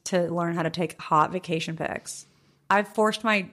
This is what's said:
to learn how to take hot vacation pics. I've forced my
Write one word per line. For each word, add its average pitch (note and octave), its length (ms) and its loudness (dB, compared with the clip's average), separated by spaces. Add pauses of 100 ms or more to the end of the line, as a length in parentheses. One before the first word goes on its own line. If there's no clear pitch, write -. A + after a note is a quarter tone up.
to F3 280 0
learn E3+ 220 0
how F3 80 0
to D#3+ 60 0
take E3 320 -4
hot D#3 300 4
vacation E3 440 -4
pics. - 520 -8 (420)
I've G3+ 180 2
forced G#3+ 360 0
my G#3+ 180 2 (120)